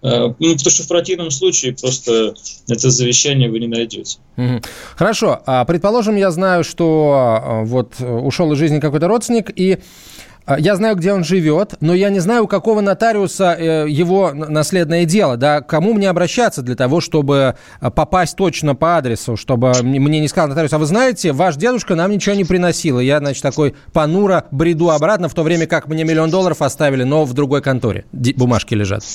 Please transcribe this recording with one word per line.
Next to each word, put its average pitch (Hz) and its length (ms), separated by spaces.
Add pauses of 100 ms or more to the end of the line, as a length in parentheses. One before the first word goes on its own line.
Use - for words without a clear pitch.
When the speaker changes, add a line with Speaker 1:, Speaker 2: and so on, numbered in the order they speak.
Speaker 1:
Э, 120 360
ну, 165 180
потому 147 140
что - 140
в - 40
противном 170 420
случае 147 480
просто 113 560 (340)
это 123 220
завещание 123 600
вы 113 100
не 117 80
найдете. 113 480 (200)
Speaker 2:
Мгм. 123 260 (340)
Хорошо. 190 480
А, 127 220
предположим, 202 500
я 196 140
знаю, 175 340
что, 156 500
а, 117 500
вот, 120 360
э, 123 100
ушел 135 420
из 143 60
жизни 151 220
какой-то 151 280
родственник, 233 460
и, 185 240 (680)
а, - 120
я 175 160
знаю, 214 220
где 180 160
он 190 100
живет, 165 580
но 165 140
я 196 160
не 196 80
знаю, 220 260
у - 40
какого 214 320
нотариуса, 202 760
э, 160 320
его 170 420
н-, 151 180
наследное 165 560
дело, 160 320
да, 147 240
к - 80
кому 165 240
мне 202 180
обращаться 175 520
для 123 120
того, 131 260
чтобы, 139 540 (260)
а, 131 100
попасть 165 460
точно 151 380
по 165 220
адресу, 123 400
чтобы 127 320
м-, 123 160 (160)
мне 147 180
не 151 100
сказал 156 200
нотариус: 147 240
«А 156 60
вы 156 80
знаете, 202 460
ваш 151 240
дедушка 214 380
нам 170 160
ничего 202 240
не 202 100
приносил». 170 560
И 127 40
я, 139 140
значит, 143 240
такой 143 320 (180)
понуро 170 580
бреду 165 400
обратно, 165 380
в - 60
то 170 80
время 165 240
как 160 220
мне 160 160
миллион 160 260
долларов 180 320
оставили, 135 420
но 151 200
в 127 100
другой 139 280
конторе 120 500
ди-, 135 200
бумажки 123 420
лежат. 104 300 (100)